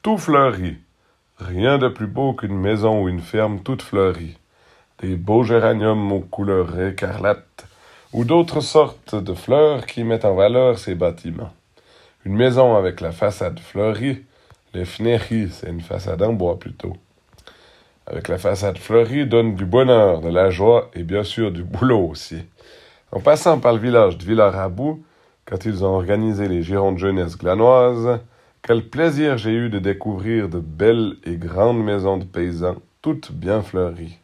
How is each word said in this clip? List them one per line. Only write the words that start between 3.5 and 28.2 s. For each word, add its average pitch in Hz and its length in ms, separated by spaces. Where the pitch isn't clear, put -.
toute 131 220
fleurie. 85 560
Des 92 180
beaux 104 260
géraniums 110 720
aux 95 80
couleurs 92 580
écarlates, 98 880
ou 117 100
d'autres 165 380
sortes - 540
de 98 180
fleurs 139 520
qui 117 200
mettent 113 180
en 98 120
valeur 120 440
ces 92 160
bâtiments. 85 560
Une 98 140
maison 123 400
avec 92 240
la 82 100
façade 87 480
fleurie, 110 640
les 90 120
fenêtres, 113 640
c'est - 180
une 85 120
façade 90 420
en 113 80
bois 90 260
plutôt, - 380
avec - 240
la 95 80
façade 98 400
fleurie 117 500
donne 113 280
du 95 100
bonheur, 107 560
de 85 80
la 90 200
joie 104 440
et 87 100
bien 98 200
sûr 107 280
du 87 120
boulot 95 480
aussi. 82 300
En 95 80
passant 151 400
par 120 140
le 110 60
village 110 380
de 85 60
Villarabou, 104 800
quand - 220
ils 98 180
ont 95 120
organisé 101 520
les 87 160
girons 98 300
de 87 60
jeunesse 90 380
glanoises, 120 840